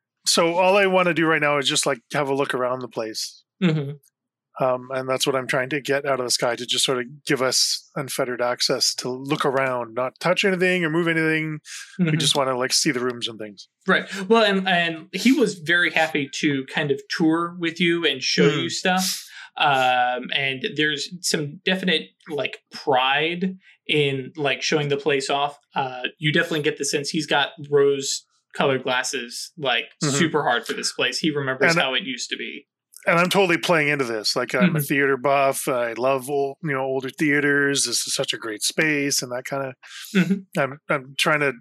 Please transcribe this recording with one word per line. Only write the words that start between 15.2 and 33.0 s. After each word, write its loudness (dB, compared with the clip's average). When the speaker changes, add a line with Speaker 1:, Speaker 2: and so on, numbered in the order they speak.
Speaker 2:
was 4
very 2
happy 0
to 0
kind -2
of -2
tour 0
with -4
you 2
and -2
show 4
Speaker 1:
Mm. 0
Speaker 2:
you -4
stuff. -2
Um, 2
and -2
there's -2
some -4
definite, 0
like, -6
pride 0
in, 0
like, -2
showing 0
the 0
place 0
off. -2
Uh, -4
you 0
definitely 0
get 0
the -4
sense -4
he's -4
got 2
rose-colored 0
glasses, -4
like, -2
Speaker 1:
Mm-hmm. 0
Speaker 2:
super 2
hard 0
for -6
this -4
place. -2
He 0
remembers 0
Speaker 1:
And 2
Speaker 2:
how 0
it -2
used -8
to -6
be. -12